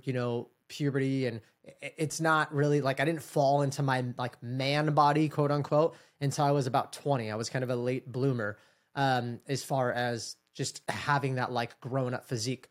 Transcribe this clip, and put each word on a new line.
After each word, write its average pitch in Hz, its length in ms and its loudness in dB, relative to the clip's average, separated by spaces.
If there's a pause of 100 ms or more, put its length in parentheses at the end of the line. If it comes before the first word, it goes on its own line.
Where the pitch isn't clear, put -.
you 135 80 -4
know, 120 340 -4 (220)
puberty, 135 560 0
and 113 160 -4 (260)
i-, - 300 -14
it's 160 240 -4
not 156 340 2
really, 147 240 4
like, 131 220 0
I 139 40 4
didn't 160 160 0
fall 143 420 2
into 139 200 -2
my, 127 220 2 (120)
like, 123 240 -6
man 139 520 0
body, 151 340 6
quote 147 240 0
unquote, 147 460 2 (240)
until 143 240 0
I 143 60 4
was 143 160 2
about 127 260 -2
twenty. 123 360 -2
I 107 60 -4
was 113 140 -4
kind 131 140 -4
of 123 60 -4
a 127 60 -2
late 123 340 -4
bloomer, 123 500 -2 (360)
um, 123 500 0
as 135 160 -4
far 131 300 0
as 120 460 -2 (160)
just - 340 -6
having 135 480 0
that, 123 160 -2
like, 120 300 -4
grown 127 320 -2
up - 100 -8
physique. 123 480 -4